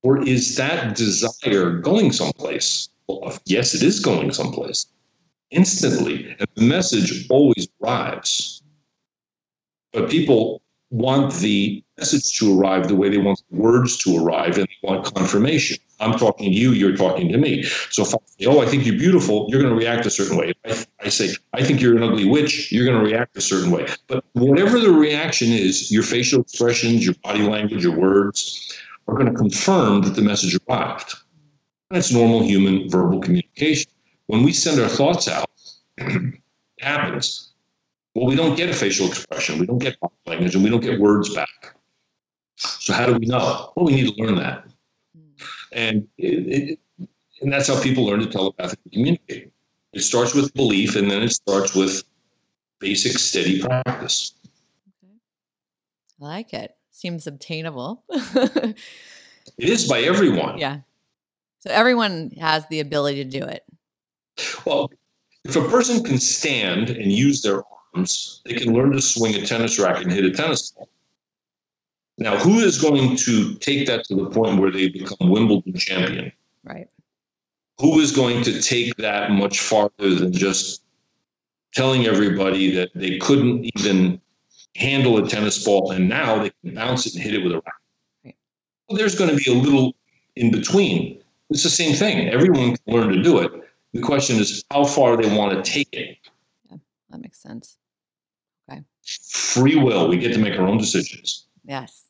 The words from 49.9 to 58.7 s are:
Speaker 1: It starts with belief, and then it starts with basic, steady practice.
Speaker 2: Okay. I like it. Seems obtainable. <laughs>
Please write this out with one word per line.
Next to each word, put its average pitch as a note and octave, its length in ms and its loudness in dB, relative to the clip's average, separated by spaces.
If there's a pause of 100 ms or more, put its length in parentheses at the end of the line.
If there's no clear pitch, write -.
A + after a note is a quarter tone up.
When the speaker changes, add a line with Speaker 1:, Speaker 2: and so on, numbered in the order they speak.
Speaker 1:
It G2 80 -12
starts A#2+ 340 0
with C#3 200 0
belief, G#2 420 0
and G2+ 160 0
then G2+ 100 -2
it A#2 100 -2
starts G2 440 -2
with F#2+ 280 0 (760)
basic, G2 400 -2
steady F#2+ 420 -2
practice. - 720 -6 (680)
Speaker 2:
Okay. F#3+ 100 -20 (1080)
I C#3 40 -20
like F#3 280 -14
it. G#2+ 180 -12 (200)
Seems E3+ 360 -10
obtainable. D#3 840 -12
<laughs> F#4+ 40 -10 (1400)